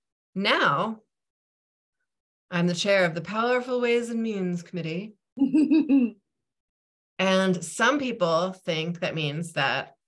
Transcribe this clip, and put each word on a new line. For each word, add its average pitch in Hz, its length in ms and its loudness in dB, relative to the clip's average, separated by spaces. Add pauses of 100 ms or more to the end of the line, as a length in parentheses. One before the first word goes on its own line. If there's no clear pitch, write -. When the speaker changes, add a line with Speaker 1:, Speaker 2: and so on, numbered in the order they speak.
(340)
Speaker 1:
Now, 208 680 0 (1500)
I'm 175 160 0
the 175 80 0
chair 196 300 2
of 165 100 0
the 170 60 -6
Powerful 247 600 -2
Ways 233 300 0
and 226 120 -4
Means 185 400 -2
Committee. 170 520 -8 (240)
Speaker 2:
<laughs> 277 760 2 (1040)
Speaker 1:
And 190 440 2
some 254 340 2
people 185 540 0
think 170 480 -4
that 160 160 -4
means 156 380 -6
that 135 420 -2 (120)